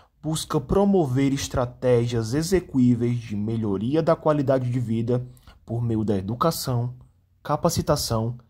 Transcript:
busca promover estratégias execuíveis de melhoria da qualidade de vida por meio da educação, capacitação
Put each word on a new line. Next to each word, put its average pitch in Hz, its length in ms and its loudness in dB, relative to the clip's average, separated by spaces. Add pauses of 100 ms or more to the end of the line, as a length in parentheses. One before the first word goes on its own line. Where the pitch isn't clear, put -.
(220)
busca 156 380 -4
promover 143 760 2
estratégias 120 1000 0
execuíveis 123 840 2
de 110 160 -8
melhoria 110 680 -2
da 160 120 2
qualidade 135 540 0
de 127 100 -2
vida 117 460 -2 (400)
por 117 160 -6
meio 113 220 0
da 101 140 0
educação, 123 760 -2 (460)
capacitação 143 960 0 (120)